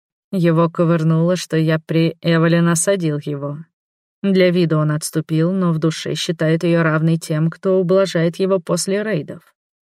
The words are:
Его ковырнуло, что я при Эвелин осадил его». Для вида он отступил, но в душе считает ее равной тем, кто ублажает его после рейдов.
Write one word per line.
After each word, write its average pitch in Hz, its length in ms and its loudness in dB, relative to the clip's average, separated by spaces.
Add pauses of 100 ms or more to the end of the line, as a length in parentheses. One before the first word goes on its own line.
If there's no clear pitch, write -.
(300)
Его 170 380 2
ковырнуло, 165 680 0
что - 200 -6
я 160 220 0
при 165 420 -2
Эвелин 170 480 2
осадил 170 560 0
его». 143 340 -8 (640)
Для 185 280 4
вида 165 280 2
он 151 120 0
отступил, 160 640 -2
но 180 200 0
в 156 60 -2
душе 160 360 -4
считает 165 500 -2
ее 170 180 2
равной 160 340 0
тем, 160 340 -2
кто 190 280 0
ублажает 180 580 0
его 190 220 0
после 185 440 -4
рейдов. 180 520 -8 (340)